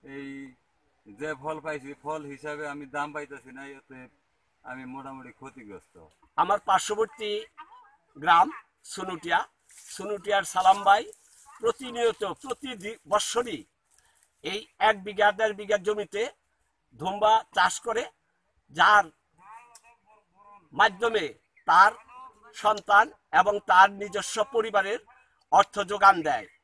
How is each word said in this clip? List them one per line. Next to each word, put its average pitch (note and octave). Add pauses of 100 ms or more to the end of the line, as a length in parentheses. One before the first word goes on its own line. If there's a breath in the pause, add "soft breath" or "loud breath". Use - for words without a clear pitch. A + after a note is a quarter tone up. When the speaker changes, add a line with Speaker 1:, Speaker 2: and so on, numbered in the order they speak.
Speaker 1:
এই C#3 (540)
যে C#3+
ফল D3+
পাইছি, C#3+
ফল D3+
হিসাবে D3
আমি C#3+
দাম D3
পাইতেছি C#3+
না, C3+
এতে C3 (440)
আমি C3
মোটামুটি C3
ক্ষতিগ্রস্ত। G#2 (300)
Speaker 2:
আমার F#3
পার্শ্ববর্তী G#3+ (760)
গ্রাম E3+ (340)
সুনুটিয়া, F#3 (220)
সুনুটিয়ার G3+
সালাম F#3+
ভাই G3 (480)
প্রতিনিয়ত A#3
প্রতি B3
দি-, G3+ (100)
বৎসরই G#3 (800 soft breath)
এই G3 (120)
এক G#3
বিঘা G#3
দেড় G#3+
বিঘা G#3
জমিতে G#3 (680)
ধুম্বা G#3 (100)
চাষ F#3
করে, A3+ (680)
যার F3 (1700)
মাধ্যমে F#3 (320)
তার F#3+ (600)
সন্তান G#3+ (200)
এবং F#3+
তার F#3+
নিজস্ব G3+
পরিবারের G#3+ (520)
অর্থ G3+
যোগান G3
দেয়। B2+ (180)